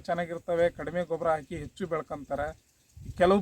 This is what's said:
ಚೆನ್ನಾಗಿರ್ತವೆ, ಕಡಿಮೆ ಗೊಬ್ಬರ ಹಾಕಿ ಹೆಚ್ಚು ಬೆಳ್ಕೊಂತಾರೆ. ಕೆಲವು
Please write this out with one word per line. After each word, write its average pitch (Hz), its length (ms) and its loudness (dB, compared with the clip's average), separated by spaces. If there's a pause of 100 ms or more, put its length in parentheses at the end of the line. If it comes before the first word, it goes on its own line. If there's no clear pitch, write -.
ಚೆನ್ನಾಗಿರ್ತವೆ, 170 600 0 (120)
ಕಡಿಮೆ 160 320 -4
ಗೊಬ್ಬರ 165 240 0
ಹಾಕಿ 156 300 -6
ಹೆಚ್ಚು 180 280 -8
ಬೆಳ್ಕೊಂತಾರೆ. 147 560 -4 (680)
ಕೆಲವು 190 240 8